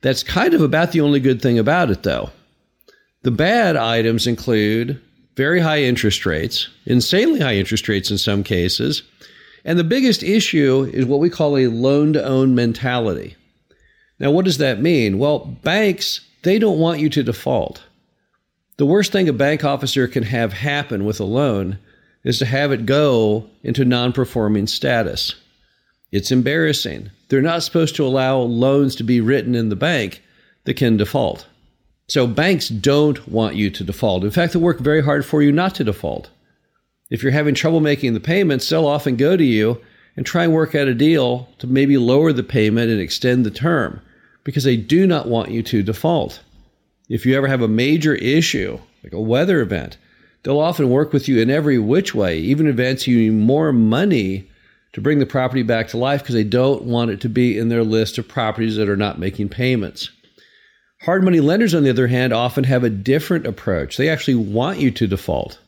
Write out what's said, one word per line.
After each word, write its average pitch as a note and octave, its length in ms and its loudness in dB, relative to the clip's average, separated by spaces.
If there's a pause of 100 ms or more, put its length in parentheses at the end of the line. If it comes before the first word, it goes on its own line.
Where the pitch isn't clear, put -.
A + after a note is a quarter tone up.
That's C3 220 -2
kind D4 320 0
of D#4 60 4
about D#3 320 2
the E3 80 2
only C#3+ 180 4
good B2+ 220 2
thing A#2+ 180 2
about C#3+ 320 2
it, F#2 120 -2
though. B1 280 -4 (920)
The B2+ 80 0
bad F3 460 2
items A2+ 500 0
include A#2 760 0 (360)
very D#3+ 240 2
high D#3 220 2
interest A2+ 440 0
rates, E2 420 -4 (160)
insanely G3 560 2
high B2+ 160 0
interest G2 320 -2
rates G2 220 -2
in G2+ 80 -2
some G2+ 240 -2
cases, G#2+ 600 -2 (640)
and E3+ 140 0
the E3+ 60 2
biggest A#3+ 380 2
issue C#3+ 680 2
is C3 140 0
what C#3+ 140 0
we F3 100 2
call D3 260 0
a C3 120 2
loan-to-own C3+ 840 2
mentality. A#2+ 840 -2 (840)
Now, C#3 100 0
what F3+ 140 2
does E3 140 0
that B2+ 220 0
mean? A#2+ 380 2
Well, C#3+ 220 0 (220)
banks, F#3+ 580 -2 (220)
they F#3+ 160 2
don't G3+ 200 2
want D#3+ 220 0
you D#3 100 0
to D3 140 -2
default. - 580 -4 (920)
The C#3+ 100 0
worst G3 240 2
thing F#3 180 0
a C#3+ 40 0
bank C#3+ 320 0
officer C#3 420 0
can B2 160 -2
have A2+ 300 -2
happen B2 520 -4
with G#2 140 -4
a G#2+ 60 -4
loan G2+ 540 -2 (460)
is B2 140 -2
to C3 80 -2
have C#3 260 -2
it A#2 120 -4
go A#2 640 2 (140)
into C3 220 -2
non-performing A#2+ 840 0
status. - 680 -4 (760)
It's G2+ 220 -2
embarrassing. C3 800 -2 (180)
They're C3+ 140 2
not E3 200 -2
supposed D#3+ 340 -2
to - 80 0
allow C3 340 0
loans B2+ 580 2
to A#2+ 80 -6
be A#2+ 160 2
written B2 340 0
in A2+ 140 0
the G#2 80 -2
bank B2+ 460 -4 (420)
that C3 100 -4
can A#2 220 2
default. G#2 500 -2 (600)
So B2+ 180 0
banks D3 440 0
don't C#3 580 0
want A2 260 -2
you G2+ 160 0
to - 140 -10
default. F#2+ 400 -2
In G#2 60 0
fact, E3+ 220 0
they F#3 60 0
work E3 220 0
very D3 220 2
hard C#3+ 240 0
for D3+ 160 0
you C#3+ 100 6
not F3+ 240 0
to C#3+ 80 -2
default. - 460 -6 (800)
If A2+ 120 -6
you're C3 100 2
having D3 220 0
trouble E3 260 0
making D3 340 0
the G#2 60 -2
payments, D#3+ 480 0
they'll D#3+ 180 0
often C#3+ 300 -2
go D3 200 2
to E3 80 4
you A#2 360 2 (360)
and C#3 100 -6
try E3+ 180 -2
and E3 80 2
work D#3 220 0
out C#3+ 140 2
a B2+ 60 0
deal B2+ 540 0 (100)
to - 80 -10
maybe C3+ 320 2
lower C3+ 340 4
the B2 100 -2
payment A2+ 480 2
and G#2+ 100 0
extend B2 460 0
the G#2 40 -2
term C#3+ 500 -2 (440)
because C#3 200 -4
they B2+ 120 4
do D#3+ 300 2
not D#3 220 0
want A#2 220 -2
you A2+ 120 -4
to A2 200 0
default. A#2 580 -2 (680)
If - 160 -4
you C3 120 4
ever C#3 100 0
have C3+ 160 0
a A2+ 60 0
major D3 480 2
issue, C3 640 -2 (260)
like - 80 -16
a F2+ 80 -8
weather C#3+ 400 0
event, F2 360 -4 (460)
they'll C#3+ 180 0
often D#3 300 0
work C#3+ 220 2
with C#3 160 0
you B2 120 4
in A#2 100 2
every D3 280 2
which B2+ 360 0
way, F2+ 240 0
even C#3 280 0
advance B2+ 400 0
you A2+ 260 4
more C3+ 400 2
money A2+ 760 0 (440)
to - 80 -10
bring D3 180 2
the C3 80 2
property B2+ 360 -2
back A2+ 260 -2
to A2+ 100 -6
life C3+ 260 -2
'cause B2 100 -4
they A2 100 2
don't B2 400 0
want A#2+ 260 -2
it G2 100 -6
to B2 80 -4
be A#2 300 0
in A2+ 100 -2
their A#2 160 2
list A2 340 0
of A#2+ 100 -8
properties A2+ 480 -4
that G#2+ 120 0
are G2+ 80 0
not G2+ 220 -2
making G2 300 -4
payments. B2 640 -4 (920)
Hard F#3 220 2
money F3+ 160 4
lenders, E3+ 340 2
on D#3 100 2
the C3+ 60 4
other B2 180 2
hand, B2 240 0
often A#2+ 320 0
have B2+ 200 2
a A#2 60 2
different C3 560 -2
approach. F#2 500 -4
They C#3 120 0
actually D3+ 260 0
want A#2 440 -2
you C3+ 140 2
to A#2 140 -2
default. F2+ 600 -4